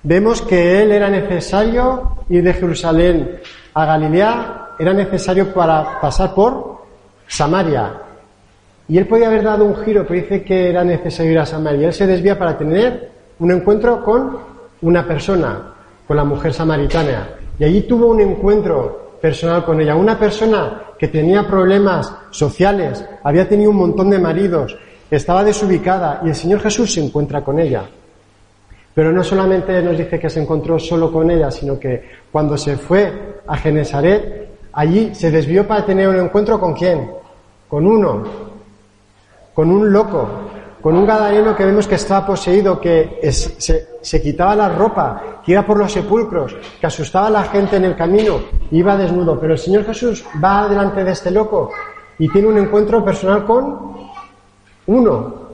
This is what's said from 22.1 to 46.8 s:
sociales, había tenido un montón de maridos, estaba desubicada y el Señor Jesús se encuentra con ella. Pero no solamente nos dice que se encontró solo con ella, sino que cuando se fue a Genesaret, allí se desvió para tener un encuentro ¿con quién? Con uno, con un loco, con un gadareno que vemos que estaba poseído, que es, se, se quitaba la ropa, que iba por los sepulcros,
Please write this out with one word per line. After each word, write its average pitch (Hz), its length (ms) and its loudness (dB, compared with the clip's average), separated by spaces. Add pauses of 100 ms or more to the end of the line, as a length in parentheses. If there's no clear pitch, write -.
sociales, 175 760 -2 (180)
había 170 260 2
tenido 208 220 4
un 202 60 2
montón 185 320 2
de 202 100 4
maridos, 170 580 -2 (340)
estaba 175 320 2
desubicada 185 840 0
y 165 40 0
el 151 60 0
Señor 196 260 0
Jesús 214 340 -2
se 160 100 -2
encuentra 147 380 -2
con 139 160 -2
ella. 131 260 -2 (1080)
Pero 160 180 2
no 180 100 2
solamente 190 600 0
nos 170 160 0
dice 165 200 -4
que 160 120 -4
se 165 100 -4
encontró 156 380 -2
solo 165 340 0
con 160 180 2
ella, 151 200 2
sino 139 280 -6
que 127 300 -6 (240)
cuando 147 240 0
se 143 220 -4
fue - 680 -2
a 147 100 -4
Genesaret, 156 920 -2 (240)
allí 175 420 0
se 165 160 -2
desvió 160 360 2
para 208 180 -2
tener 190 240 2
un 190 100 2
encuentro 208 400 0
¿con 175 140 -2
quién? 160 380 -2 (580)
Con 151 180 0
uno, 180 360 2 (1300)
con 156 180 2
un 202 220 4
loco, 190 360 0 (520)
con 156 160 2
un 196 80 4
gadareno 214 500 2
que 196 100 0
vemos 202 220 2
que 190 100 0
estaba 196 280 0
poseído, 190 560 2
que 165 400 0
es, - 380 -2
se, 160 300 0 (120)
se - 220 -2
quitaba 175 320 0
la 208 160 2
ropa, 165 760 -2
que 170 80 2
iba 202 100 4
por 208 140 2
los 202 160 0
sepulcros, 180 640 -2 (240)